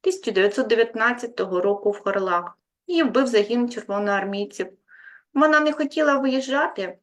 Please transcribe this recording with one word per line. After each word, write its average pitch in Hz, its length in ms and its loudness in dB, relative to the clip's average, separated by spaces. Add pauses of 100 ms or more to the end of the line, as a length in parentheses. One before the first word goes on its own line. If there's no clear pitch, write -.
тисяча - 300 -2
дев'ятсот 202 360 2
дев'ятнадцятого 226 920 0
року 202 300 0
в 202 100 -6
Харлах. 185 580 -2 (280)
Її 339 160 0
вбив 262 240 2
загін 233 440 2
червоноармійців. 202 960 -4 (680)
Вона 302 260 4
не 302 120 2
хотіла 294 460 0
виїжджати. 262 840 -2